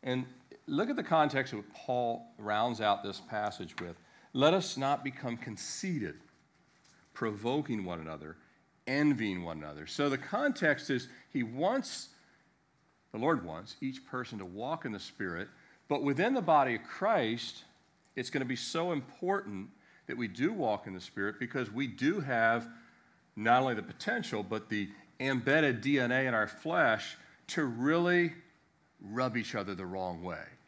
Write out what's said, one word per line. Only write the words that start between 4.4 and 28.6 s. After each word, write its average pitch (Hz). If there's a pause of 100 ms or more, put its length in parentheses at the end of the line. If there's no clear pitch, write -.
us -
not 139
become 131
conceited, 117 (920)
provoking 113
one 87
another, 78 (480)
envying 127
one 85
another." 76
So 143
the 135
context 180
is 123 (240)
he 135
wants, 151 (1000)
the 110
Lord 139
wants, 87
each 135
person 123
to 98
walk 120
in 123
the 101
Spirit, 92 (380)
but 143
within 160
the 247
body 143
of 110
Christ, 139 (520)
it's 123
gonna 135
be 123
so 165
important 143 (340)
that -
we 120
do 127
walk 120
in 98
the 92
Spirit 101
because 123
we 127
do 127
have 117 (640)
not 117
only 131
the 104
potential, 170
but 110
the 104 (280)
embedded 135
D 135
N 123
A 131
in 127
our 107
flesh 147 (320)
to -
really 165 (680)